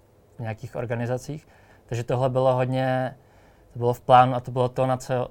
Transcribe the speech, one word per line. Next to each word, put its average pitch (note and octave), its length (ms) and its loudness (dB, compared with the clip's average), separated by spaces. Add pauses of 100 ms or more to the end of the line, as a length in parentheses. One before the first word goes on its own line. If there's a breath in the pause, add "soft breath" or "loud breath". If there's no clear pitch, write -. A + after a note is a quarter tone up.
(360)
v - 40 -12
nějakých A2 360 -10
organizacích. B2 720 -6 (380 soft breath)
Takže A#2+ 180 -6
tohle C3 260 0
bylo B2+ 240 2
hodně, C3 600 -2 (560 soft breath)
to B2 60 -14
bylo A#2+ 160 0
v - 60 -14
plánu B2+ 340 6
a B2 60 -4
to B2 100 -12
bylo B2 180 0
to, C3 180 -2
na C3 100 0
co B2+ 340 -4